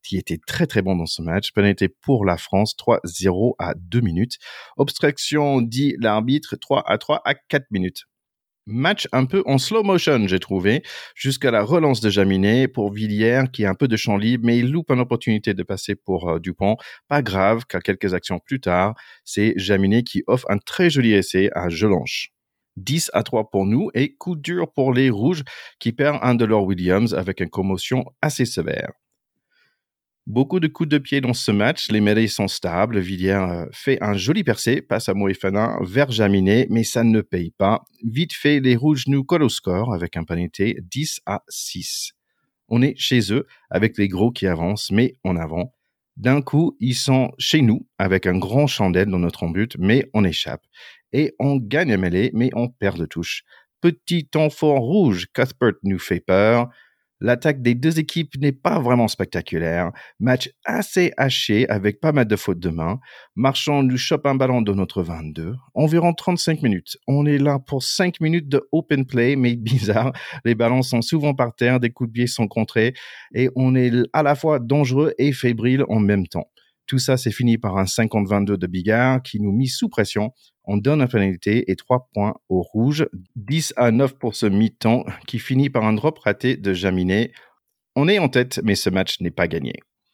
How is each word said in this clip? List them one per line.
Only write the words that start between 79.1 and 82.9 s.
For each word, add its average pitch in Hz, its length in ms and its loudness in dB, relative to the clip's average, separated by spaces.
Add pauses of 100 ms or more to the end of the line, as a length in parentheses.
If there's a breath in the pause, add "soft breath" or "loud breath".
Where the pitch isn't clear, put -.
qui 110 180 -8
nous 101 140 0
mit 131 140 2
sous 165 200 -4
pression. 107 460 -2 (320 soft breath)
On 101 100 -2
donne 139 260 2
une 127 60 2
pénalité 104 640 0
et 92 60 0
trois - 360 -2
points 104 200 -2 (160)
aux 92 120 0
Rouges. 135 460 0 (280)